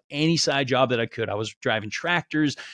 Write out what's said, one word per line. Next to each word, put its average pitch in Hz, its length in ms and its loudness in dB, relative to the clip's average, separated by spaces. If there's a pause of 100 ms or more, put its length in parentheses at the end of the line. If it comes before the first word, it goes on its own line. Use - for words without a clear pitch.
any 156 280 2
side 139 320 0
job 127 220 4
that 120 100 2
I 117 40 0
could. 113 220 -4
I 98 80 -4
was 110 200 -6
driving 110 340 -2
tractors 156 680 0 (180)